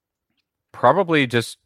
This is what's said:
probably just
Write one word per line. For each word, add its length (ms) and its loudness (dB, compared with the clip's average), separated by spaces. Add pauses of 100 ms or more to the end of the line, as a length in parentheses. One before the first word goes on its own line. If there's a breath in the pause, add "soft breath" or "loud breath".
(720)
probably 560 0
just 380 -4